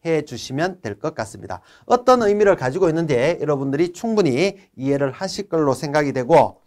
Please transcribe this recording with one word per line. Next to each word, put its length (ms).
해주시면 760
될 180
것 160
같습니다. 460
어떤 380
의미를 320
가지고 340
있는지 500
여러분들이 540
충분히 640
이해를 360
하실 360
걸로 260
생각이 400
되고 540